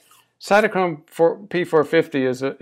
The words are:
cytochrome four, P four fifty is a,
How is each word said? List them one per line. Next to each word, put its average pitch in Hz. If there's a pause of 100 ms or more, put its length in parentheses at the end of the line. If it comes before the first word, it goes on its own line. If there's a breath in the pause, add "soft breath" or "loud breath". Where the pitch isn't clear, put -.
(400 soft breath)
cytochrome 185
four, - (100)
P 175
four 156
fifty 147
is 127
a, 135